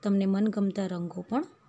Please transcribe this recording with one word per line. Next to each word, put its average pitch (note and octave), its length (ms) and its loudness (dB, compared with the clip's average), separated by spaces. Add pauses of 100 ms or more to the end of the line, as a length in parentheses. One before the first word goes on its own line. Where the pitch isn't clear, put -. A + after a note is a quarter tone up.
તમને G3 220 2
મનગમતા G3 600 0
રંગો F3 340 -6
પણ C4 240 -4 (240)